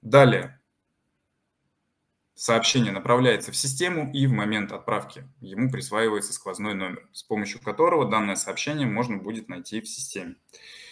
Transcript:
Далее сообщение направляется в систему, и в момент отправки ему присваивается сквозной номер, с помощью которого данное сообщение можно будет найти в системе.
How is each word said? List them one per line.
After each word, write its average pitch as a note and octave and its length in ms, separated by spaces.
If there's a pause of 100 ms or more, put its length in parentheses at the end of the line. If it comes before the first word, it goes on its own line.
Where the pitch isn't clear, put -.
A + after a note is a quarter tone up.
Далее A2 580 (1800)
сообщение A2+ 560
направляется B2 600
в - 40
систему, D3 580
и C#3 140
в B2+ 60
момент G#2 400
отправки G2+ 500 (160)
ему G#2+ 320
присваивается G#2+ 640
сквозной G#2 400
номер, F#2+ 400
с - 100
помощью G#2 380
которого D3+ 480
данное G2+ 260
сообщение C#3+ 500
можно A2 320
будет G#2+ 300
найти F2+ 320
в A2+ 80
системе. F2 480 (560)